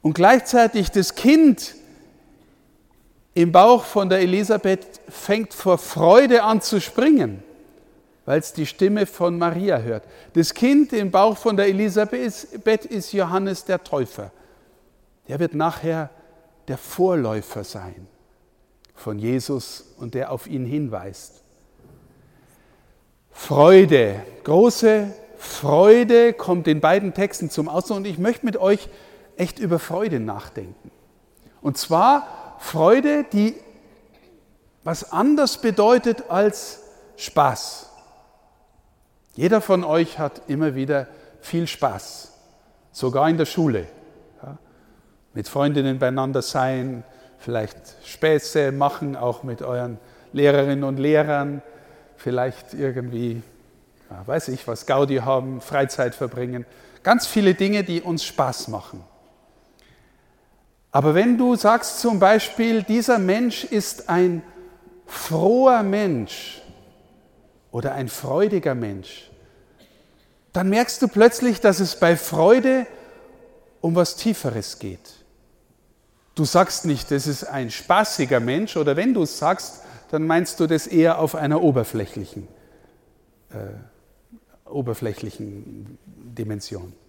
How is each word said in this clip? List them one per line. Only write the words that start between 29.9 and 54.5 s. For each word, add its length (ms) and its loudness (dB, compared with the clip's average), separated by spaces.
nachdenken. 680 -14
Und 160 -4
zwar 840 0
Freude, 720 2
die 220 2
was 260 -8
anders 480 2
bedeutet 680 2
als 540 -2
Spaß. 720 -2
Jeder 260 2
von 240 0
euch 340 0
hat 300 -8
immer 280 -2
wieder 320 -2
viel 260 -4
Spaß, 640 -8
sogar 340 0
in 100 2
der 80 0
Schule. 420 -2
Ja, 160 -18
mit 160 -10
Freundinnen 500 -2
beieinander 420 -2
sein, 640 -4
vielleicht 680 -10
Späße 680 0
machen, 460 -4
auch 260 -4
mit 180 -10
euren 360 -8
Lehrerinnen 540 2
und 140 -6
Lehrern, 600 0
vielleicht 580 -6
irgendwie, 680 -6
ja, 180 -16
weiß 220 -6
ich 180 -10